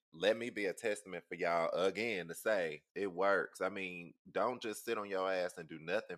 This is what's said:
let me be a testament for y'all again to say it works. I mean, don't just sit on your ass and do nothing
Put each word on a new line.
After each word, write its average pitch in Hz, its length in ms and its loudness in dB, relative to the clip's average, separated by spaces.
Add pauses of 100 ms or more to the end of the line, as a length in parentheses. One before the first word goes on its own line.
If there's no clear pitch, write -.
(140)
let 95 240 4
me 120 140 -6
be 104 160 -2
a 87 60 0
testament 95 540 -4
for 90 80 -10
y'all 85 420 2
again 95 520 0
to 82 40 -8
say 85 500 0 (120)
it 98 160 0
works. 92 500 2
I 92 80 2
mean, 90 440 -6 (180)
don't 117 300 2
just 110 240 -6
sit 117 120 0
on 101 120 -4
your 95 220 2
ass 90 260 0
and 85 100 -10
do 80 120 -10
nothing 87 380 -2